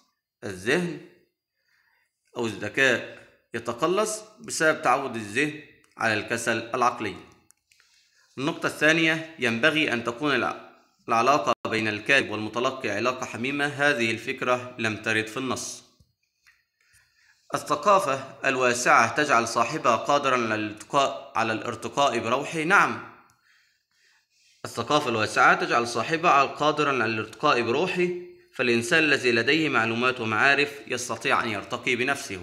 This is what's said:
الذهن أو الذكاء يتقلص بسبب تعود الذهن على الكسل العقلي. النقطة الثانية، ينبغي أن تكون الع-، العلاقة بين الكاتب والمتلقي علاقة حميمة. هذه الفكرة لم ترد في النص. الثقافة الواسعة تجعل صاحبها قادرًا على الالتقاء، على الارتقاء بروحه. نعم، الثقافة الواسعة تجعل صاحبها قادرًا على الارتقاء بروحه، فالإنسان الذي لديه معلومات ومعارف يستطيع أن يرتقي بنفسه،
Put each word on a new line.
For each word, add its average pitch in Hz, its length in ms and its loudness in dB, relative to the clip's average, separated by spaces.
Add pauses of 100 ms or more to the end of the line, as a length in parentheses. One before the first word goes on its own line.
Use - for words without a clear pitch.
(440)
الذهن 127 560 -2 (1400)
أو 120 80 -4
الذكاء 107 800 -2 (260)
يتقلص 160 680 -2 (180)
بسبب 151 420 0
تعود 135 340 0
الذهن 117 460 -2 (360)
على 110 160 0
الكسل 117 440 -2 (180)
العقلي. 120 400 0 (1200)
النقطة 160 300 -4
الثانية، 160 720 0
ينبغي 123 540 2
أن 117 100 -4
تكون 131 320 -2
الع-، - 360 -4 (360)
العلاقة 123 460 2 (140)
بين 110 200 0
الكاتب 107 420 2
والمتلقي 110 600 -4
علاقة 120 360 -2
حميمة. 135 400 -4
هذه 139 460 0
الفكرة 123 680 -4
لم 110 180 -2
ترد 110 300 -2
في - 100 -10
النص. 131 460 -6 (1700)
الثقافة 165 920 0
الواسعة 127 680 4
تجعل 131 320 2
صاحبها 123 480 2
قادرًا 131 400 2
على 117 200 0
الالتقاء، 107 800 -4
على 113 180 0
الارتقاء 117 640 -2
بروحه. 143 440 -2
نعم، 151 540 2 (1500)
الثقافة 143 440 0
الواسعة 120 440 4
تجعل 151 340 0
صاحبها 147 560 2
قادرًا 147 460 0
على 127 160 0
الارتقاء 113 560 0
بروحه، 175 460 0 (460)
فالإنسان 123 500 2
الذي 127 280 2
لديه 139 380 2
معلومات 120 520 0
ومعارف 135 640 2
يستطيع 120 560 -2
أن 117 60 -4
يرتقي 117 460 -4
بنفسه، 127 480 -4